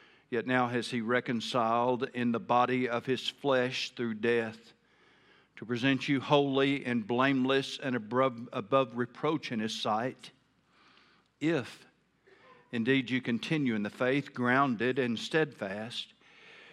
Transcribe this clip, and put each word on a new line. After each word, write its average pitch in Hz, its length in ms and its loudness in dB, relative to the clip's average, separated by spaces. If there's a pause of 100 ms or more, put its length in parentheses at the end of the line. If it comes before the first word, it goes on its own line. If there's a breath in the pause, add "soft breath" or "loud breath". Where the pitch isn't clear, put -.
(320 soft breath)
yet 135 140 -2
now 127 220 2
has 139 240 -4
he 120 100 -4
reconciled 120 1120 0
in 120 180 0
the 117 80 0
body 123 480 2
of 117 160 -2
his 127 240 -2
flesh 127 680 0
through 120 180 -2
death, 113 640 -2 (800 soft breath)
to 113 100 -14
present 127 420 0
you 139 120 2
holy 139 640 2
and 120 220 -2
blameless 135 720 2
and 131 140 -4
above, 123 420 0 (160)
above 123 420 0
reproach 143 560 -4
in 113 80 -4
his 110 140 -4
sight, 113 560 -4 (1120 soft breath)
if 147 420 -2 (880 loud breath)
indeed 123 380 2
you 123 120 0
continue 127 520 0
in 104 80 0
the 104 80 -2
faith, 135 420 0
grounded 127 680 2
and 120 180 0
steadfast, 113 960 -4 (600 loud breath)